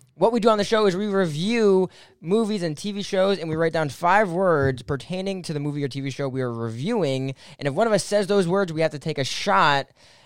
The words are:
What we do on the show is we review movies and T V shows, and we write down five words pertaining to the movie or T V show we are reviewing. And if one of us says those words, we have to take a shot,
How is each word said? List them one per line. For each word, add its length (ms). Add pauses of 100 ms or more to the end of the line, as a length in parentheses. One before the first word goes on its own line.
(160)
What 180
we 60
do 100
on 80
the 60
show 240
is 100
we 80
review 840 (300)
movies 440
and 120
T 160
V 120
shows, 340
and 100
we 80
write 180
down 160
five 420
words 500
pertaining 640
to 100
the 60
movie 240
or 40
T 140
V 80
show 200
we 120
are 100
reviewing. 840 (240)
And 80
if 80
one 100
of 80
us 100
says 220
those 220
words, 260
we 80
have 100
to 80
take 200
a 40
shot, 640 (400)